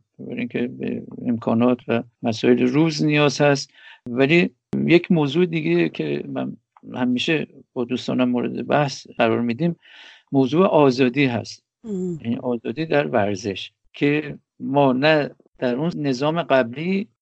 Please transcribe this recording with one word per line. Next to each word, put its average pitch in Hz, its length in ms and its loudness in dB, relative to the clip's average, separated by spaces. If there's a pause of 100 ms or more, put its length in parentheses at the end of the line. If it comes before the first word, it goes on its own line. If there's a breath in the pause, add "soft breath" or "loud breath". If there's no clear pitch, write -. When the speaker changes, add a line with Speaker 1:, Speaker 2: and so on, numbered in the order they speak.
(200)
Speaker 1:
برای 127 200 -10
اینکه 127 280 -4
به 131 360 -8 (240)
امکانات 120 600 0
و 120 160 -2 (200)
مسائل 123 440 2
روز 151 380 0
نیاز 147 360 2
هست، 143 300 2 (380 loud breath)
ولی 135 400 4 (360)
یک 170 260 4
موضوع 156 340 2
دیگه 165 440 0
که 147 380 -6
من 131 300 -8 (360)
همیشه 123 540 -2 (260)
با 131 100 -4
دوستانم 123 460 -2
مورد 123 380 -4
بحث 143 400 -2 (100)
قرار 117 240 2
می‌دیم، 123 340 -2 (560 loud breath)
موضوع 139 360 2
آزادی 135 580 4
هست. 117 380 -4 (200)
Speaker 2:
مم. 185 380 -6
Speaker 1:
یعنی 233 140 -4
آزادی 123 500 -6
در 147 220 0
ورزش 101 640 -2 (220)
که 147 440 -2 (220)
ما 135 340 2
نه 147 360 2 (300)
در 123 160 0
اون 160 200 -2
نظام 147 460 -2
قبلی 143 680 0 (140)